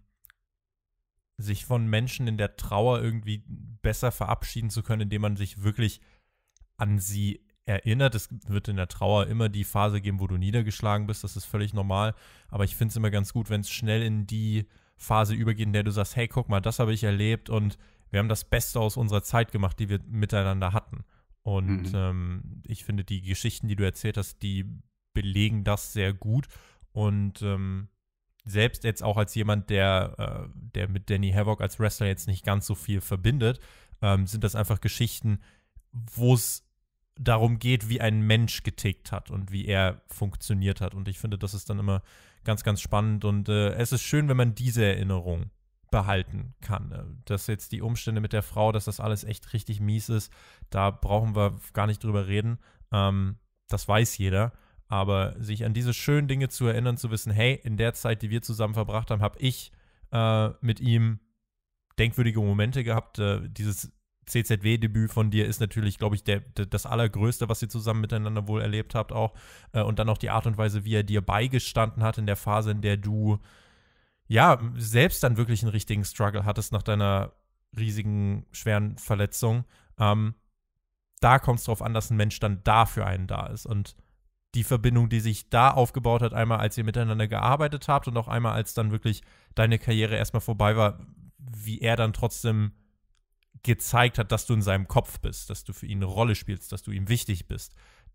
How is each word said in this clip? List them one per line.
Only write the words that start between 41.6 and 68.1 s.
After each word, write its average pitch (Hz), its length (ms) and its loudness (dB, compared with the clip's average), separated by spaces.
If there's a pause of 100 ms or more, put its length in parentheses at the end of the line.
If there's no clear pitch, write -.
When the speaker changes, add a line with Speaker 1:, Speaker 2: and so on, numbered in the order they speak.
Speaker 1:
dann 101 100 -4
immer 98 240 0 (400)
ganz, 107 200 -2
ganz 104 160 2
spannend. 107 460 0
Und, 101 240 0
äh, 104 240 2
es 117 180 -2
ist 123 120 0
schön, 151 260 2
wenn 127 80 2
man 120 160 4
diese 117 320 2
Erinnerung 92 640 0 (440)
behalten 98 640 -2
kann. 95 320 -6
Äh, 95 120 -12 (220)
dass 101 220 -4
jetzt - 240 -6
die 110 100 -6
Umstände 113 380 -2
mit 107 140 -2
der 107 80 2
Frau, 107 300 2
dass 107 140 0
das - 140 -6
alles 107 240 -2
echt - 300 -10
richtig 107 260 -4
mies 107 300 0
ist, 110 240 -2 (380)
da 98 180 2
brauchen 107 460 0
wir 101 200 2 (180)
gar 104 120 0
nicht 104 180 -2
drüber 101 240 0
reden. 110 300 0 (340)
Ähm, 98 460 2 (320)
das - 180 -4
weiß 110 300 4
jeder. 98 360 0 (340)
Aber 98 520 0
sich 110 260 -4
an 110 80 0
diese 120 200 0
schönen 147 340 0
Dinge 135 220 -2
zu - 160 -4
erinnern, 120 320 0
zu 117 140 -6
wissen, 110 200 -4
hey, 117 320 4
in 107 140 -4
der 113 160 0
Zeit, 113 300 -2
die 104 80 -4
wir 117 100 -2
zusammen 107 320 -2
verbracht 110 380 -2
haben, 104 100 0
hab 104 180 -2
ich, - 320 -2 (400)
äh, 110 380 2 (120)
mit 117 180 0
ihm 113 400 2 (800)
denkwürdige 113 420 2
Momente 104 420 2
gehabt. 113 360 -2
Äh, 101 300 0
dieses 107 420 -6 (340)
C-Z-W-Debüt 110 840 0
von 107 180 2
dir 107 160 2
ist 107 140 -4
natürlich, 107 400 -2
glaub 104 160 0
ich, 101 80 -4
der, 101 160 0
der, - 260 -6
das 101 200 -4
Allergrößte, 113 640 0
was 113 120 -2
ihr 113 80 -6
zusammen 110 320 -2
miteinander 107 460 -2